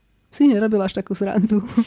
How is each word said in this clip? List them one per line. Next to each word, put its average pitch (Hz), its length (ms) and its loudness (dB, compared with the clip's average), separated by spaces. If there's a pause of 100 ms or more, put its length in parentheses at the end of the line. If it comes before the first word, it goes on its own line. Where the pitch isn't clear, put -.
(280)
si - 160 0
nerobil 214 340 2
až 190 160 -2
takú 190 220 -6
srandu. 202 480 0 (220)